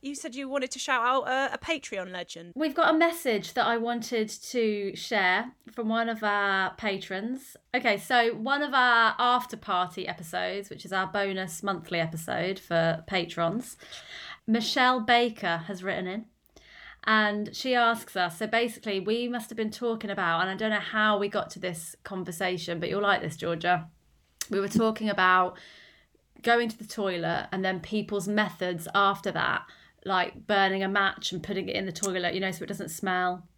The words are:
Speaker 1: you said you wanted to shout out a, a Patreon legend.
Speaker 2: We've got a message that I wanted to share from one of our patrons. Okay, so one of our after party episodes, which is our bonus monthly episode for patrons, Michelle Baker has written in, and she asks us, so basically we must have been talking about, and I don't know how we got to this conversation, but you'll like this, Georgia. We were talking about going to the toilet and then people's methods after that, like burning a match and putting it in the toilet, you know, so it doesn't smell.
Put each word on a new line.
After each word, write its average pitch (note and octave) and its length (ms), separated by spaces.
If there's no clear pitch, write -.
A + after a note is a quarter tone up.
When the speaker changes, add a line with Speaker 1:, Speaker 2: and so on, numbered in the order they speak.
Speaker 1:
you C#4 140
said C4 200
you C#4 120
wanted B3+ 240
to C4 80
shout B3+ 260
out B3 220
a, C4 280
a - 20
Patreon G3+ 540
legend. F3 440
Speaker 2:
We've D4 200
got D#4+ 180
a D#4+ 40
message D#4+ 580
that A#3+ 100
I A#3 120
wanted A#3 520
to G#3+ 680
share F#3+ 560
from A3 160
one A3+ 200
of A3 140
our G3+ 520
patrons. G3+ 840
Okay, B3 240
so A#3 380
one C#4 260
of C#4+ 120
our A#3+ 440
after B3 400
party F3+ 500
episodes, F3+ 640
which - 160
is - 80
our F#3+ 140
bonus F#3+ 560
monthly F3+ 360
episode E3 600
for E3 480
patrons, F3 720
Michelle B3 540
Baker A3 640
has F#3 180
written F#3 220
in, G3 200
and G#3 480
she B3+ 180
asks A#3 420
us, F3 220
so A3 80
basically A3+ 540
we A3+ 280
must A#3+ 220
have A3 80
been A3 140
talking A3+ 400
about, E3+ 300
and F#3+ 100
I F#3+ 40
don't G#3+ 140
know G#3+ 100
how G#3+ 380
we G3+ 120
got G3+ 220
to - 80
this E3+ 440
conversation, F3+ 760
but E3+ 100
you'll G3 120
like G3+ 220
this, - 140
Georgia. E3+ 500
We G3 80
were G3 80
talking A3 420
about F#3 480
going A#3 260
to A3 80
the G#3+ 80
toilet F3 680
and F#3+ 140
then F#3+ 140
people's G3+ 480
methods F3+ 680
after G3 380
that, - 320
like F#3 420
burning G3 380
a F#3+ 40
match G3 440
and F#3 100
putting G3 260
it - 80
in F#3+ 120
the F3+ 40
toilet, F3+ 440
you F#3 40
know, F#3+ 120
so E3 120
it - 40
doesn't - 220
smell. F3+ 580